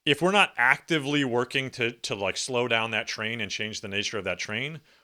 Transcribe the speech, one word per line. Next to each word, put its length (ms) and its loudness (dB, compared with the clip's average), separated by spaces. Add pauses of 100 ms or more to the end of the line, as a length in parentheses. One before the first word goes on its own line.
if 160 2
we're 100 4
not 240 4
actively 680 2
working 480 0
to, 200 -2
to, 220 -8
like, 240 -2
slow 300 0
down 240 2
that 160 -2
train 340 -4
and 80 -4
change 320 -6
the 60 -8
nature 320 -2
of 40 -4
that 140 -2
train, 440 -6 (220)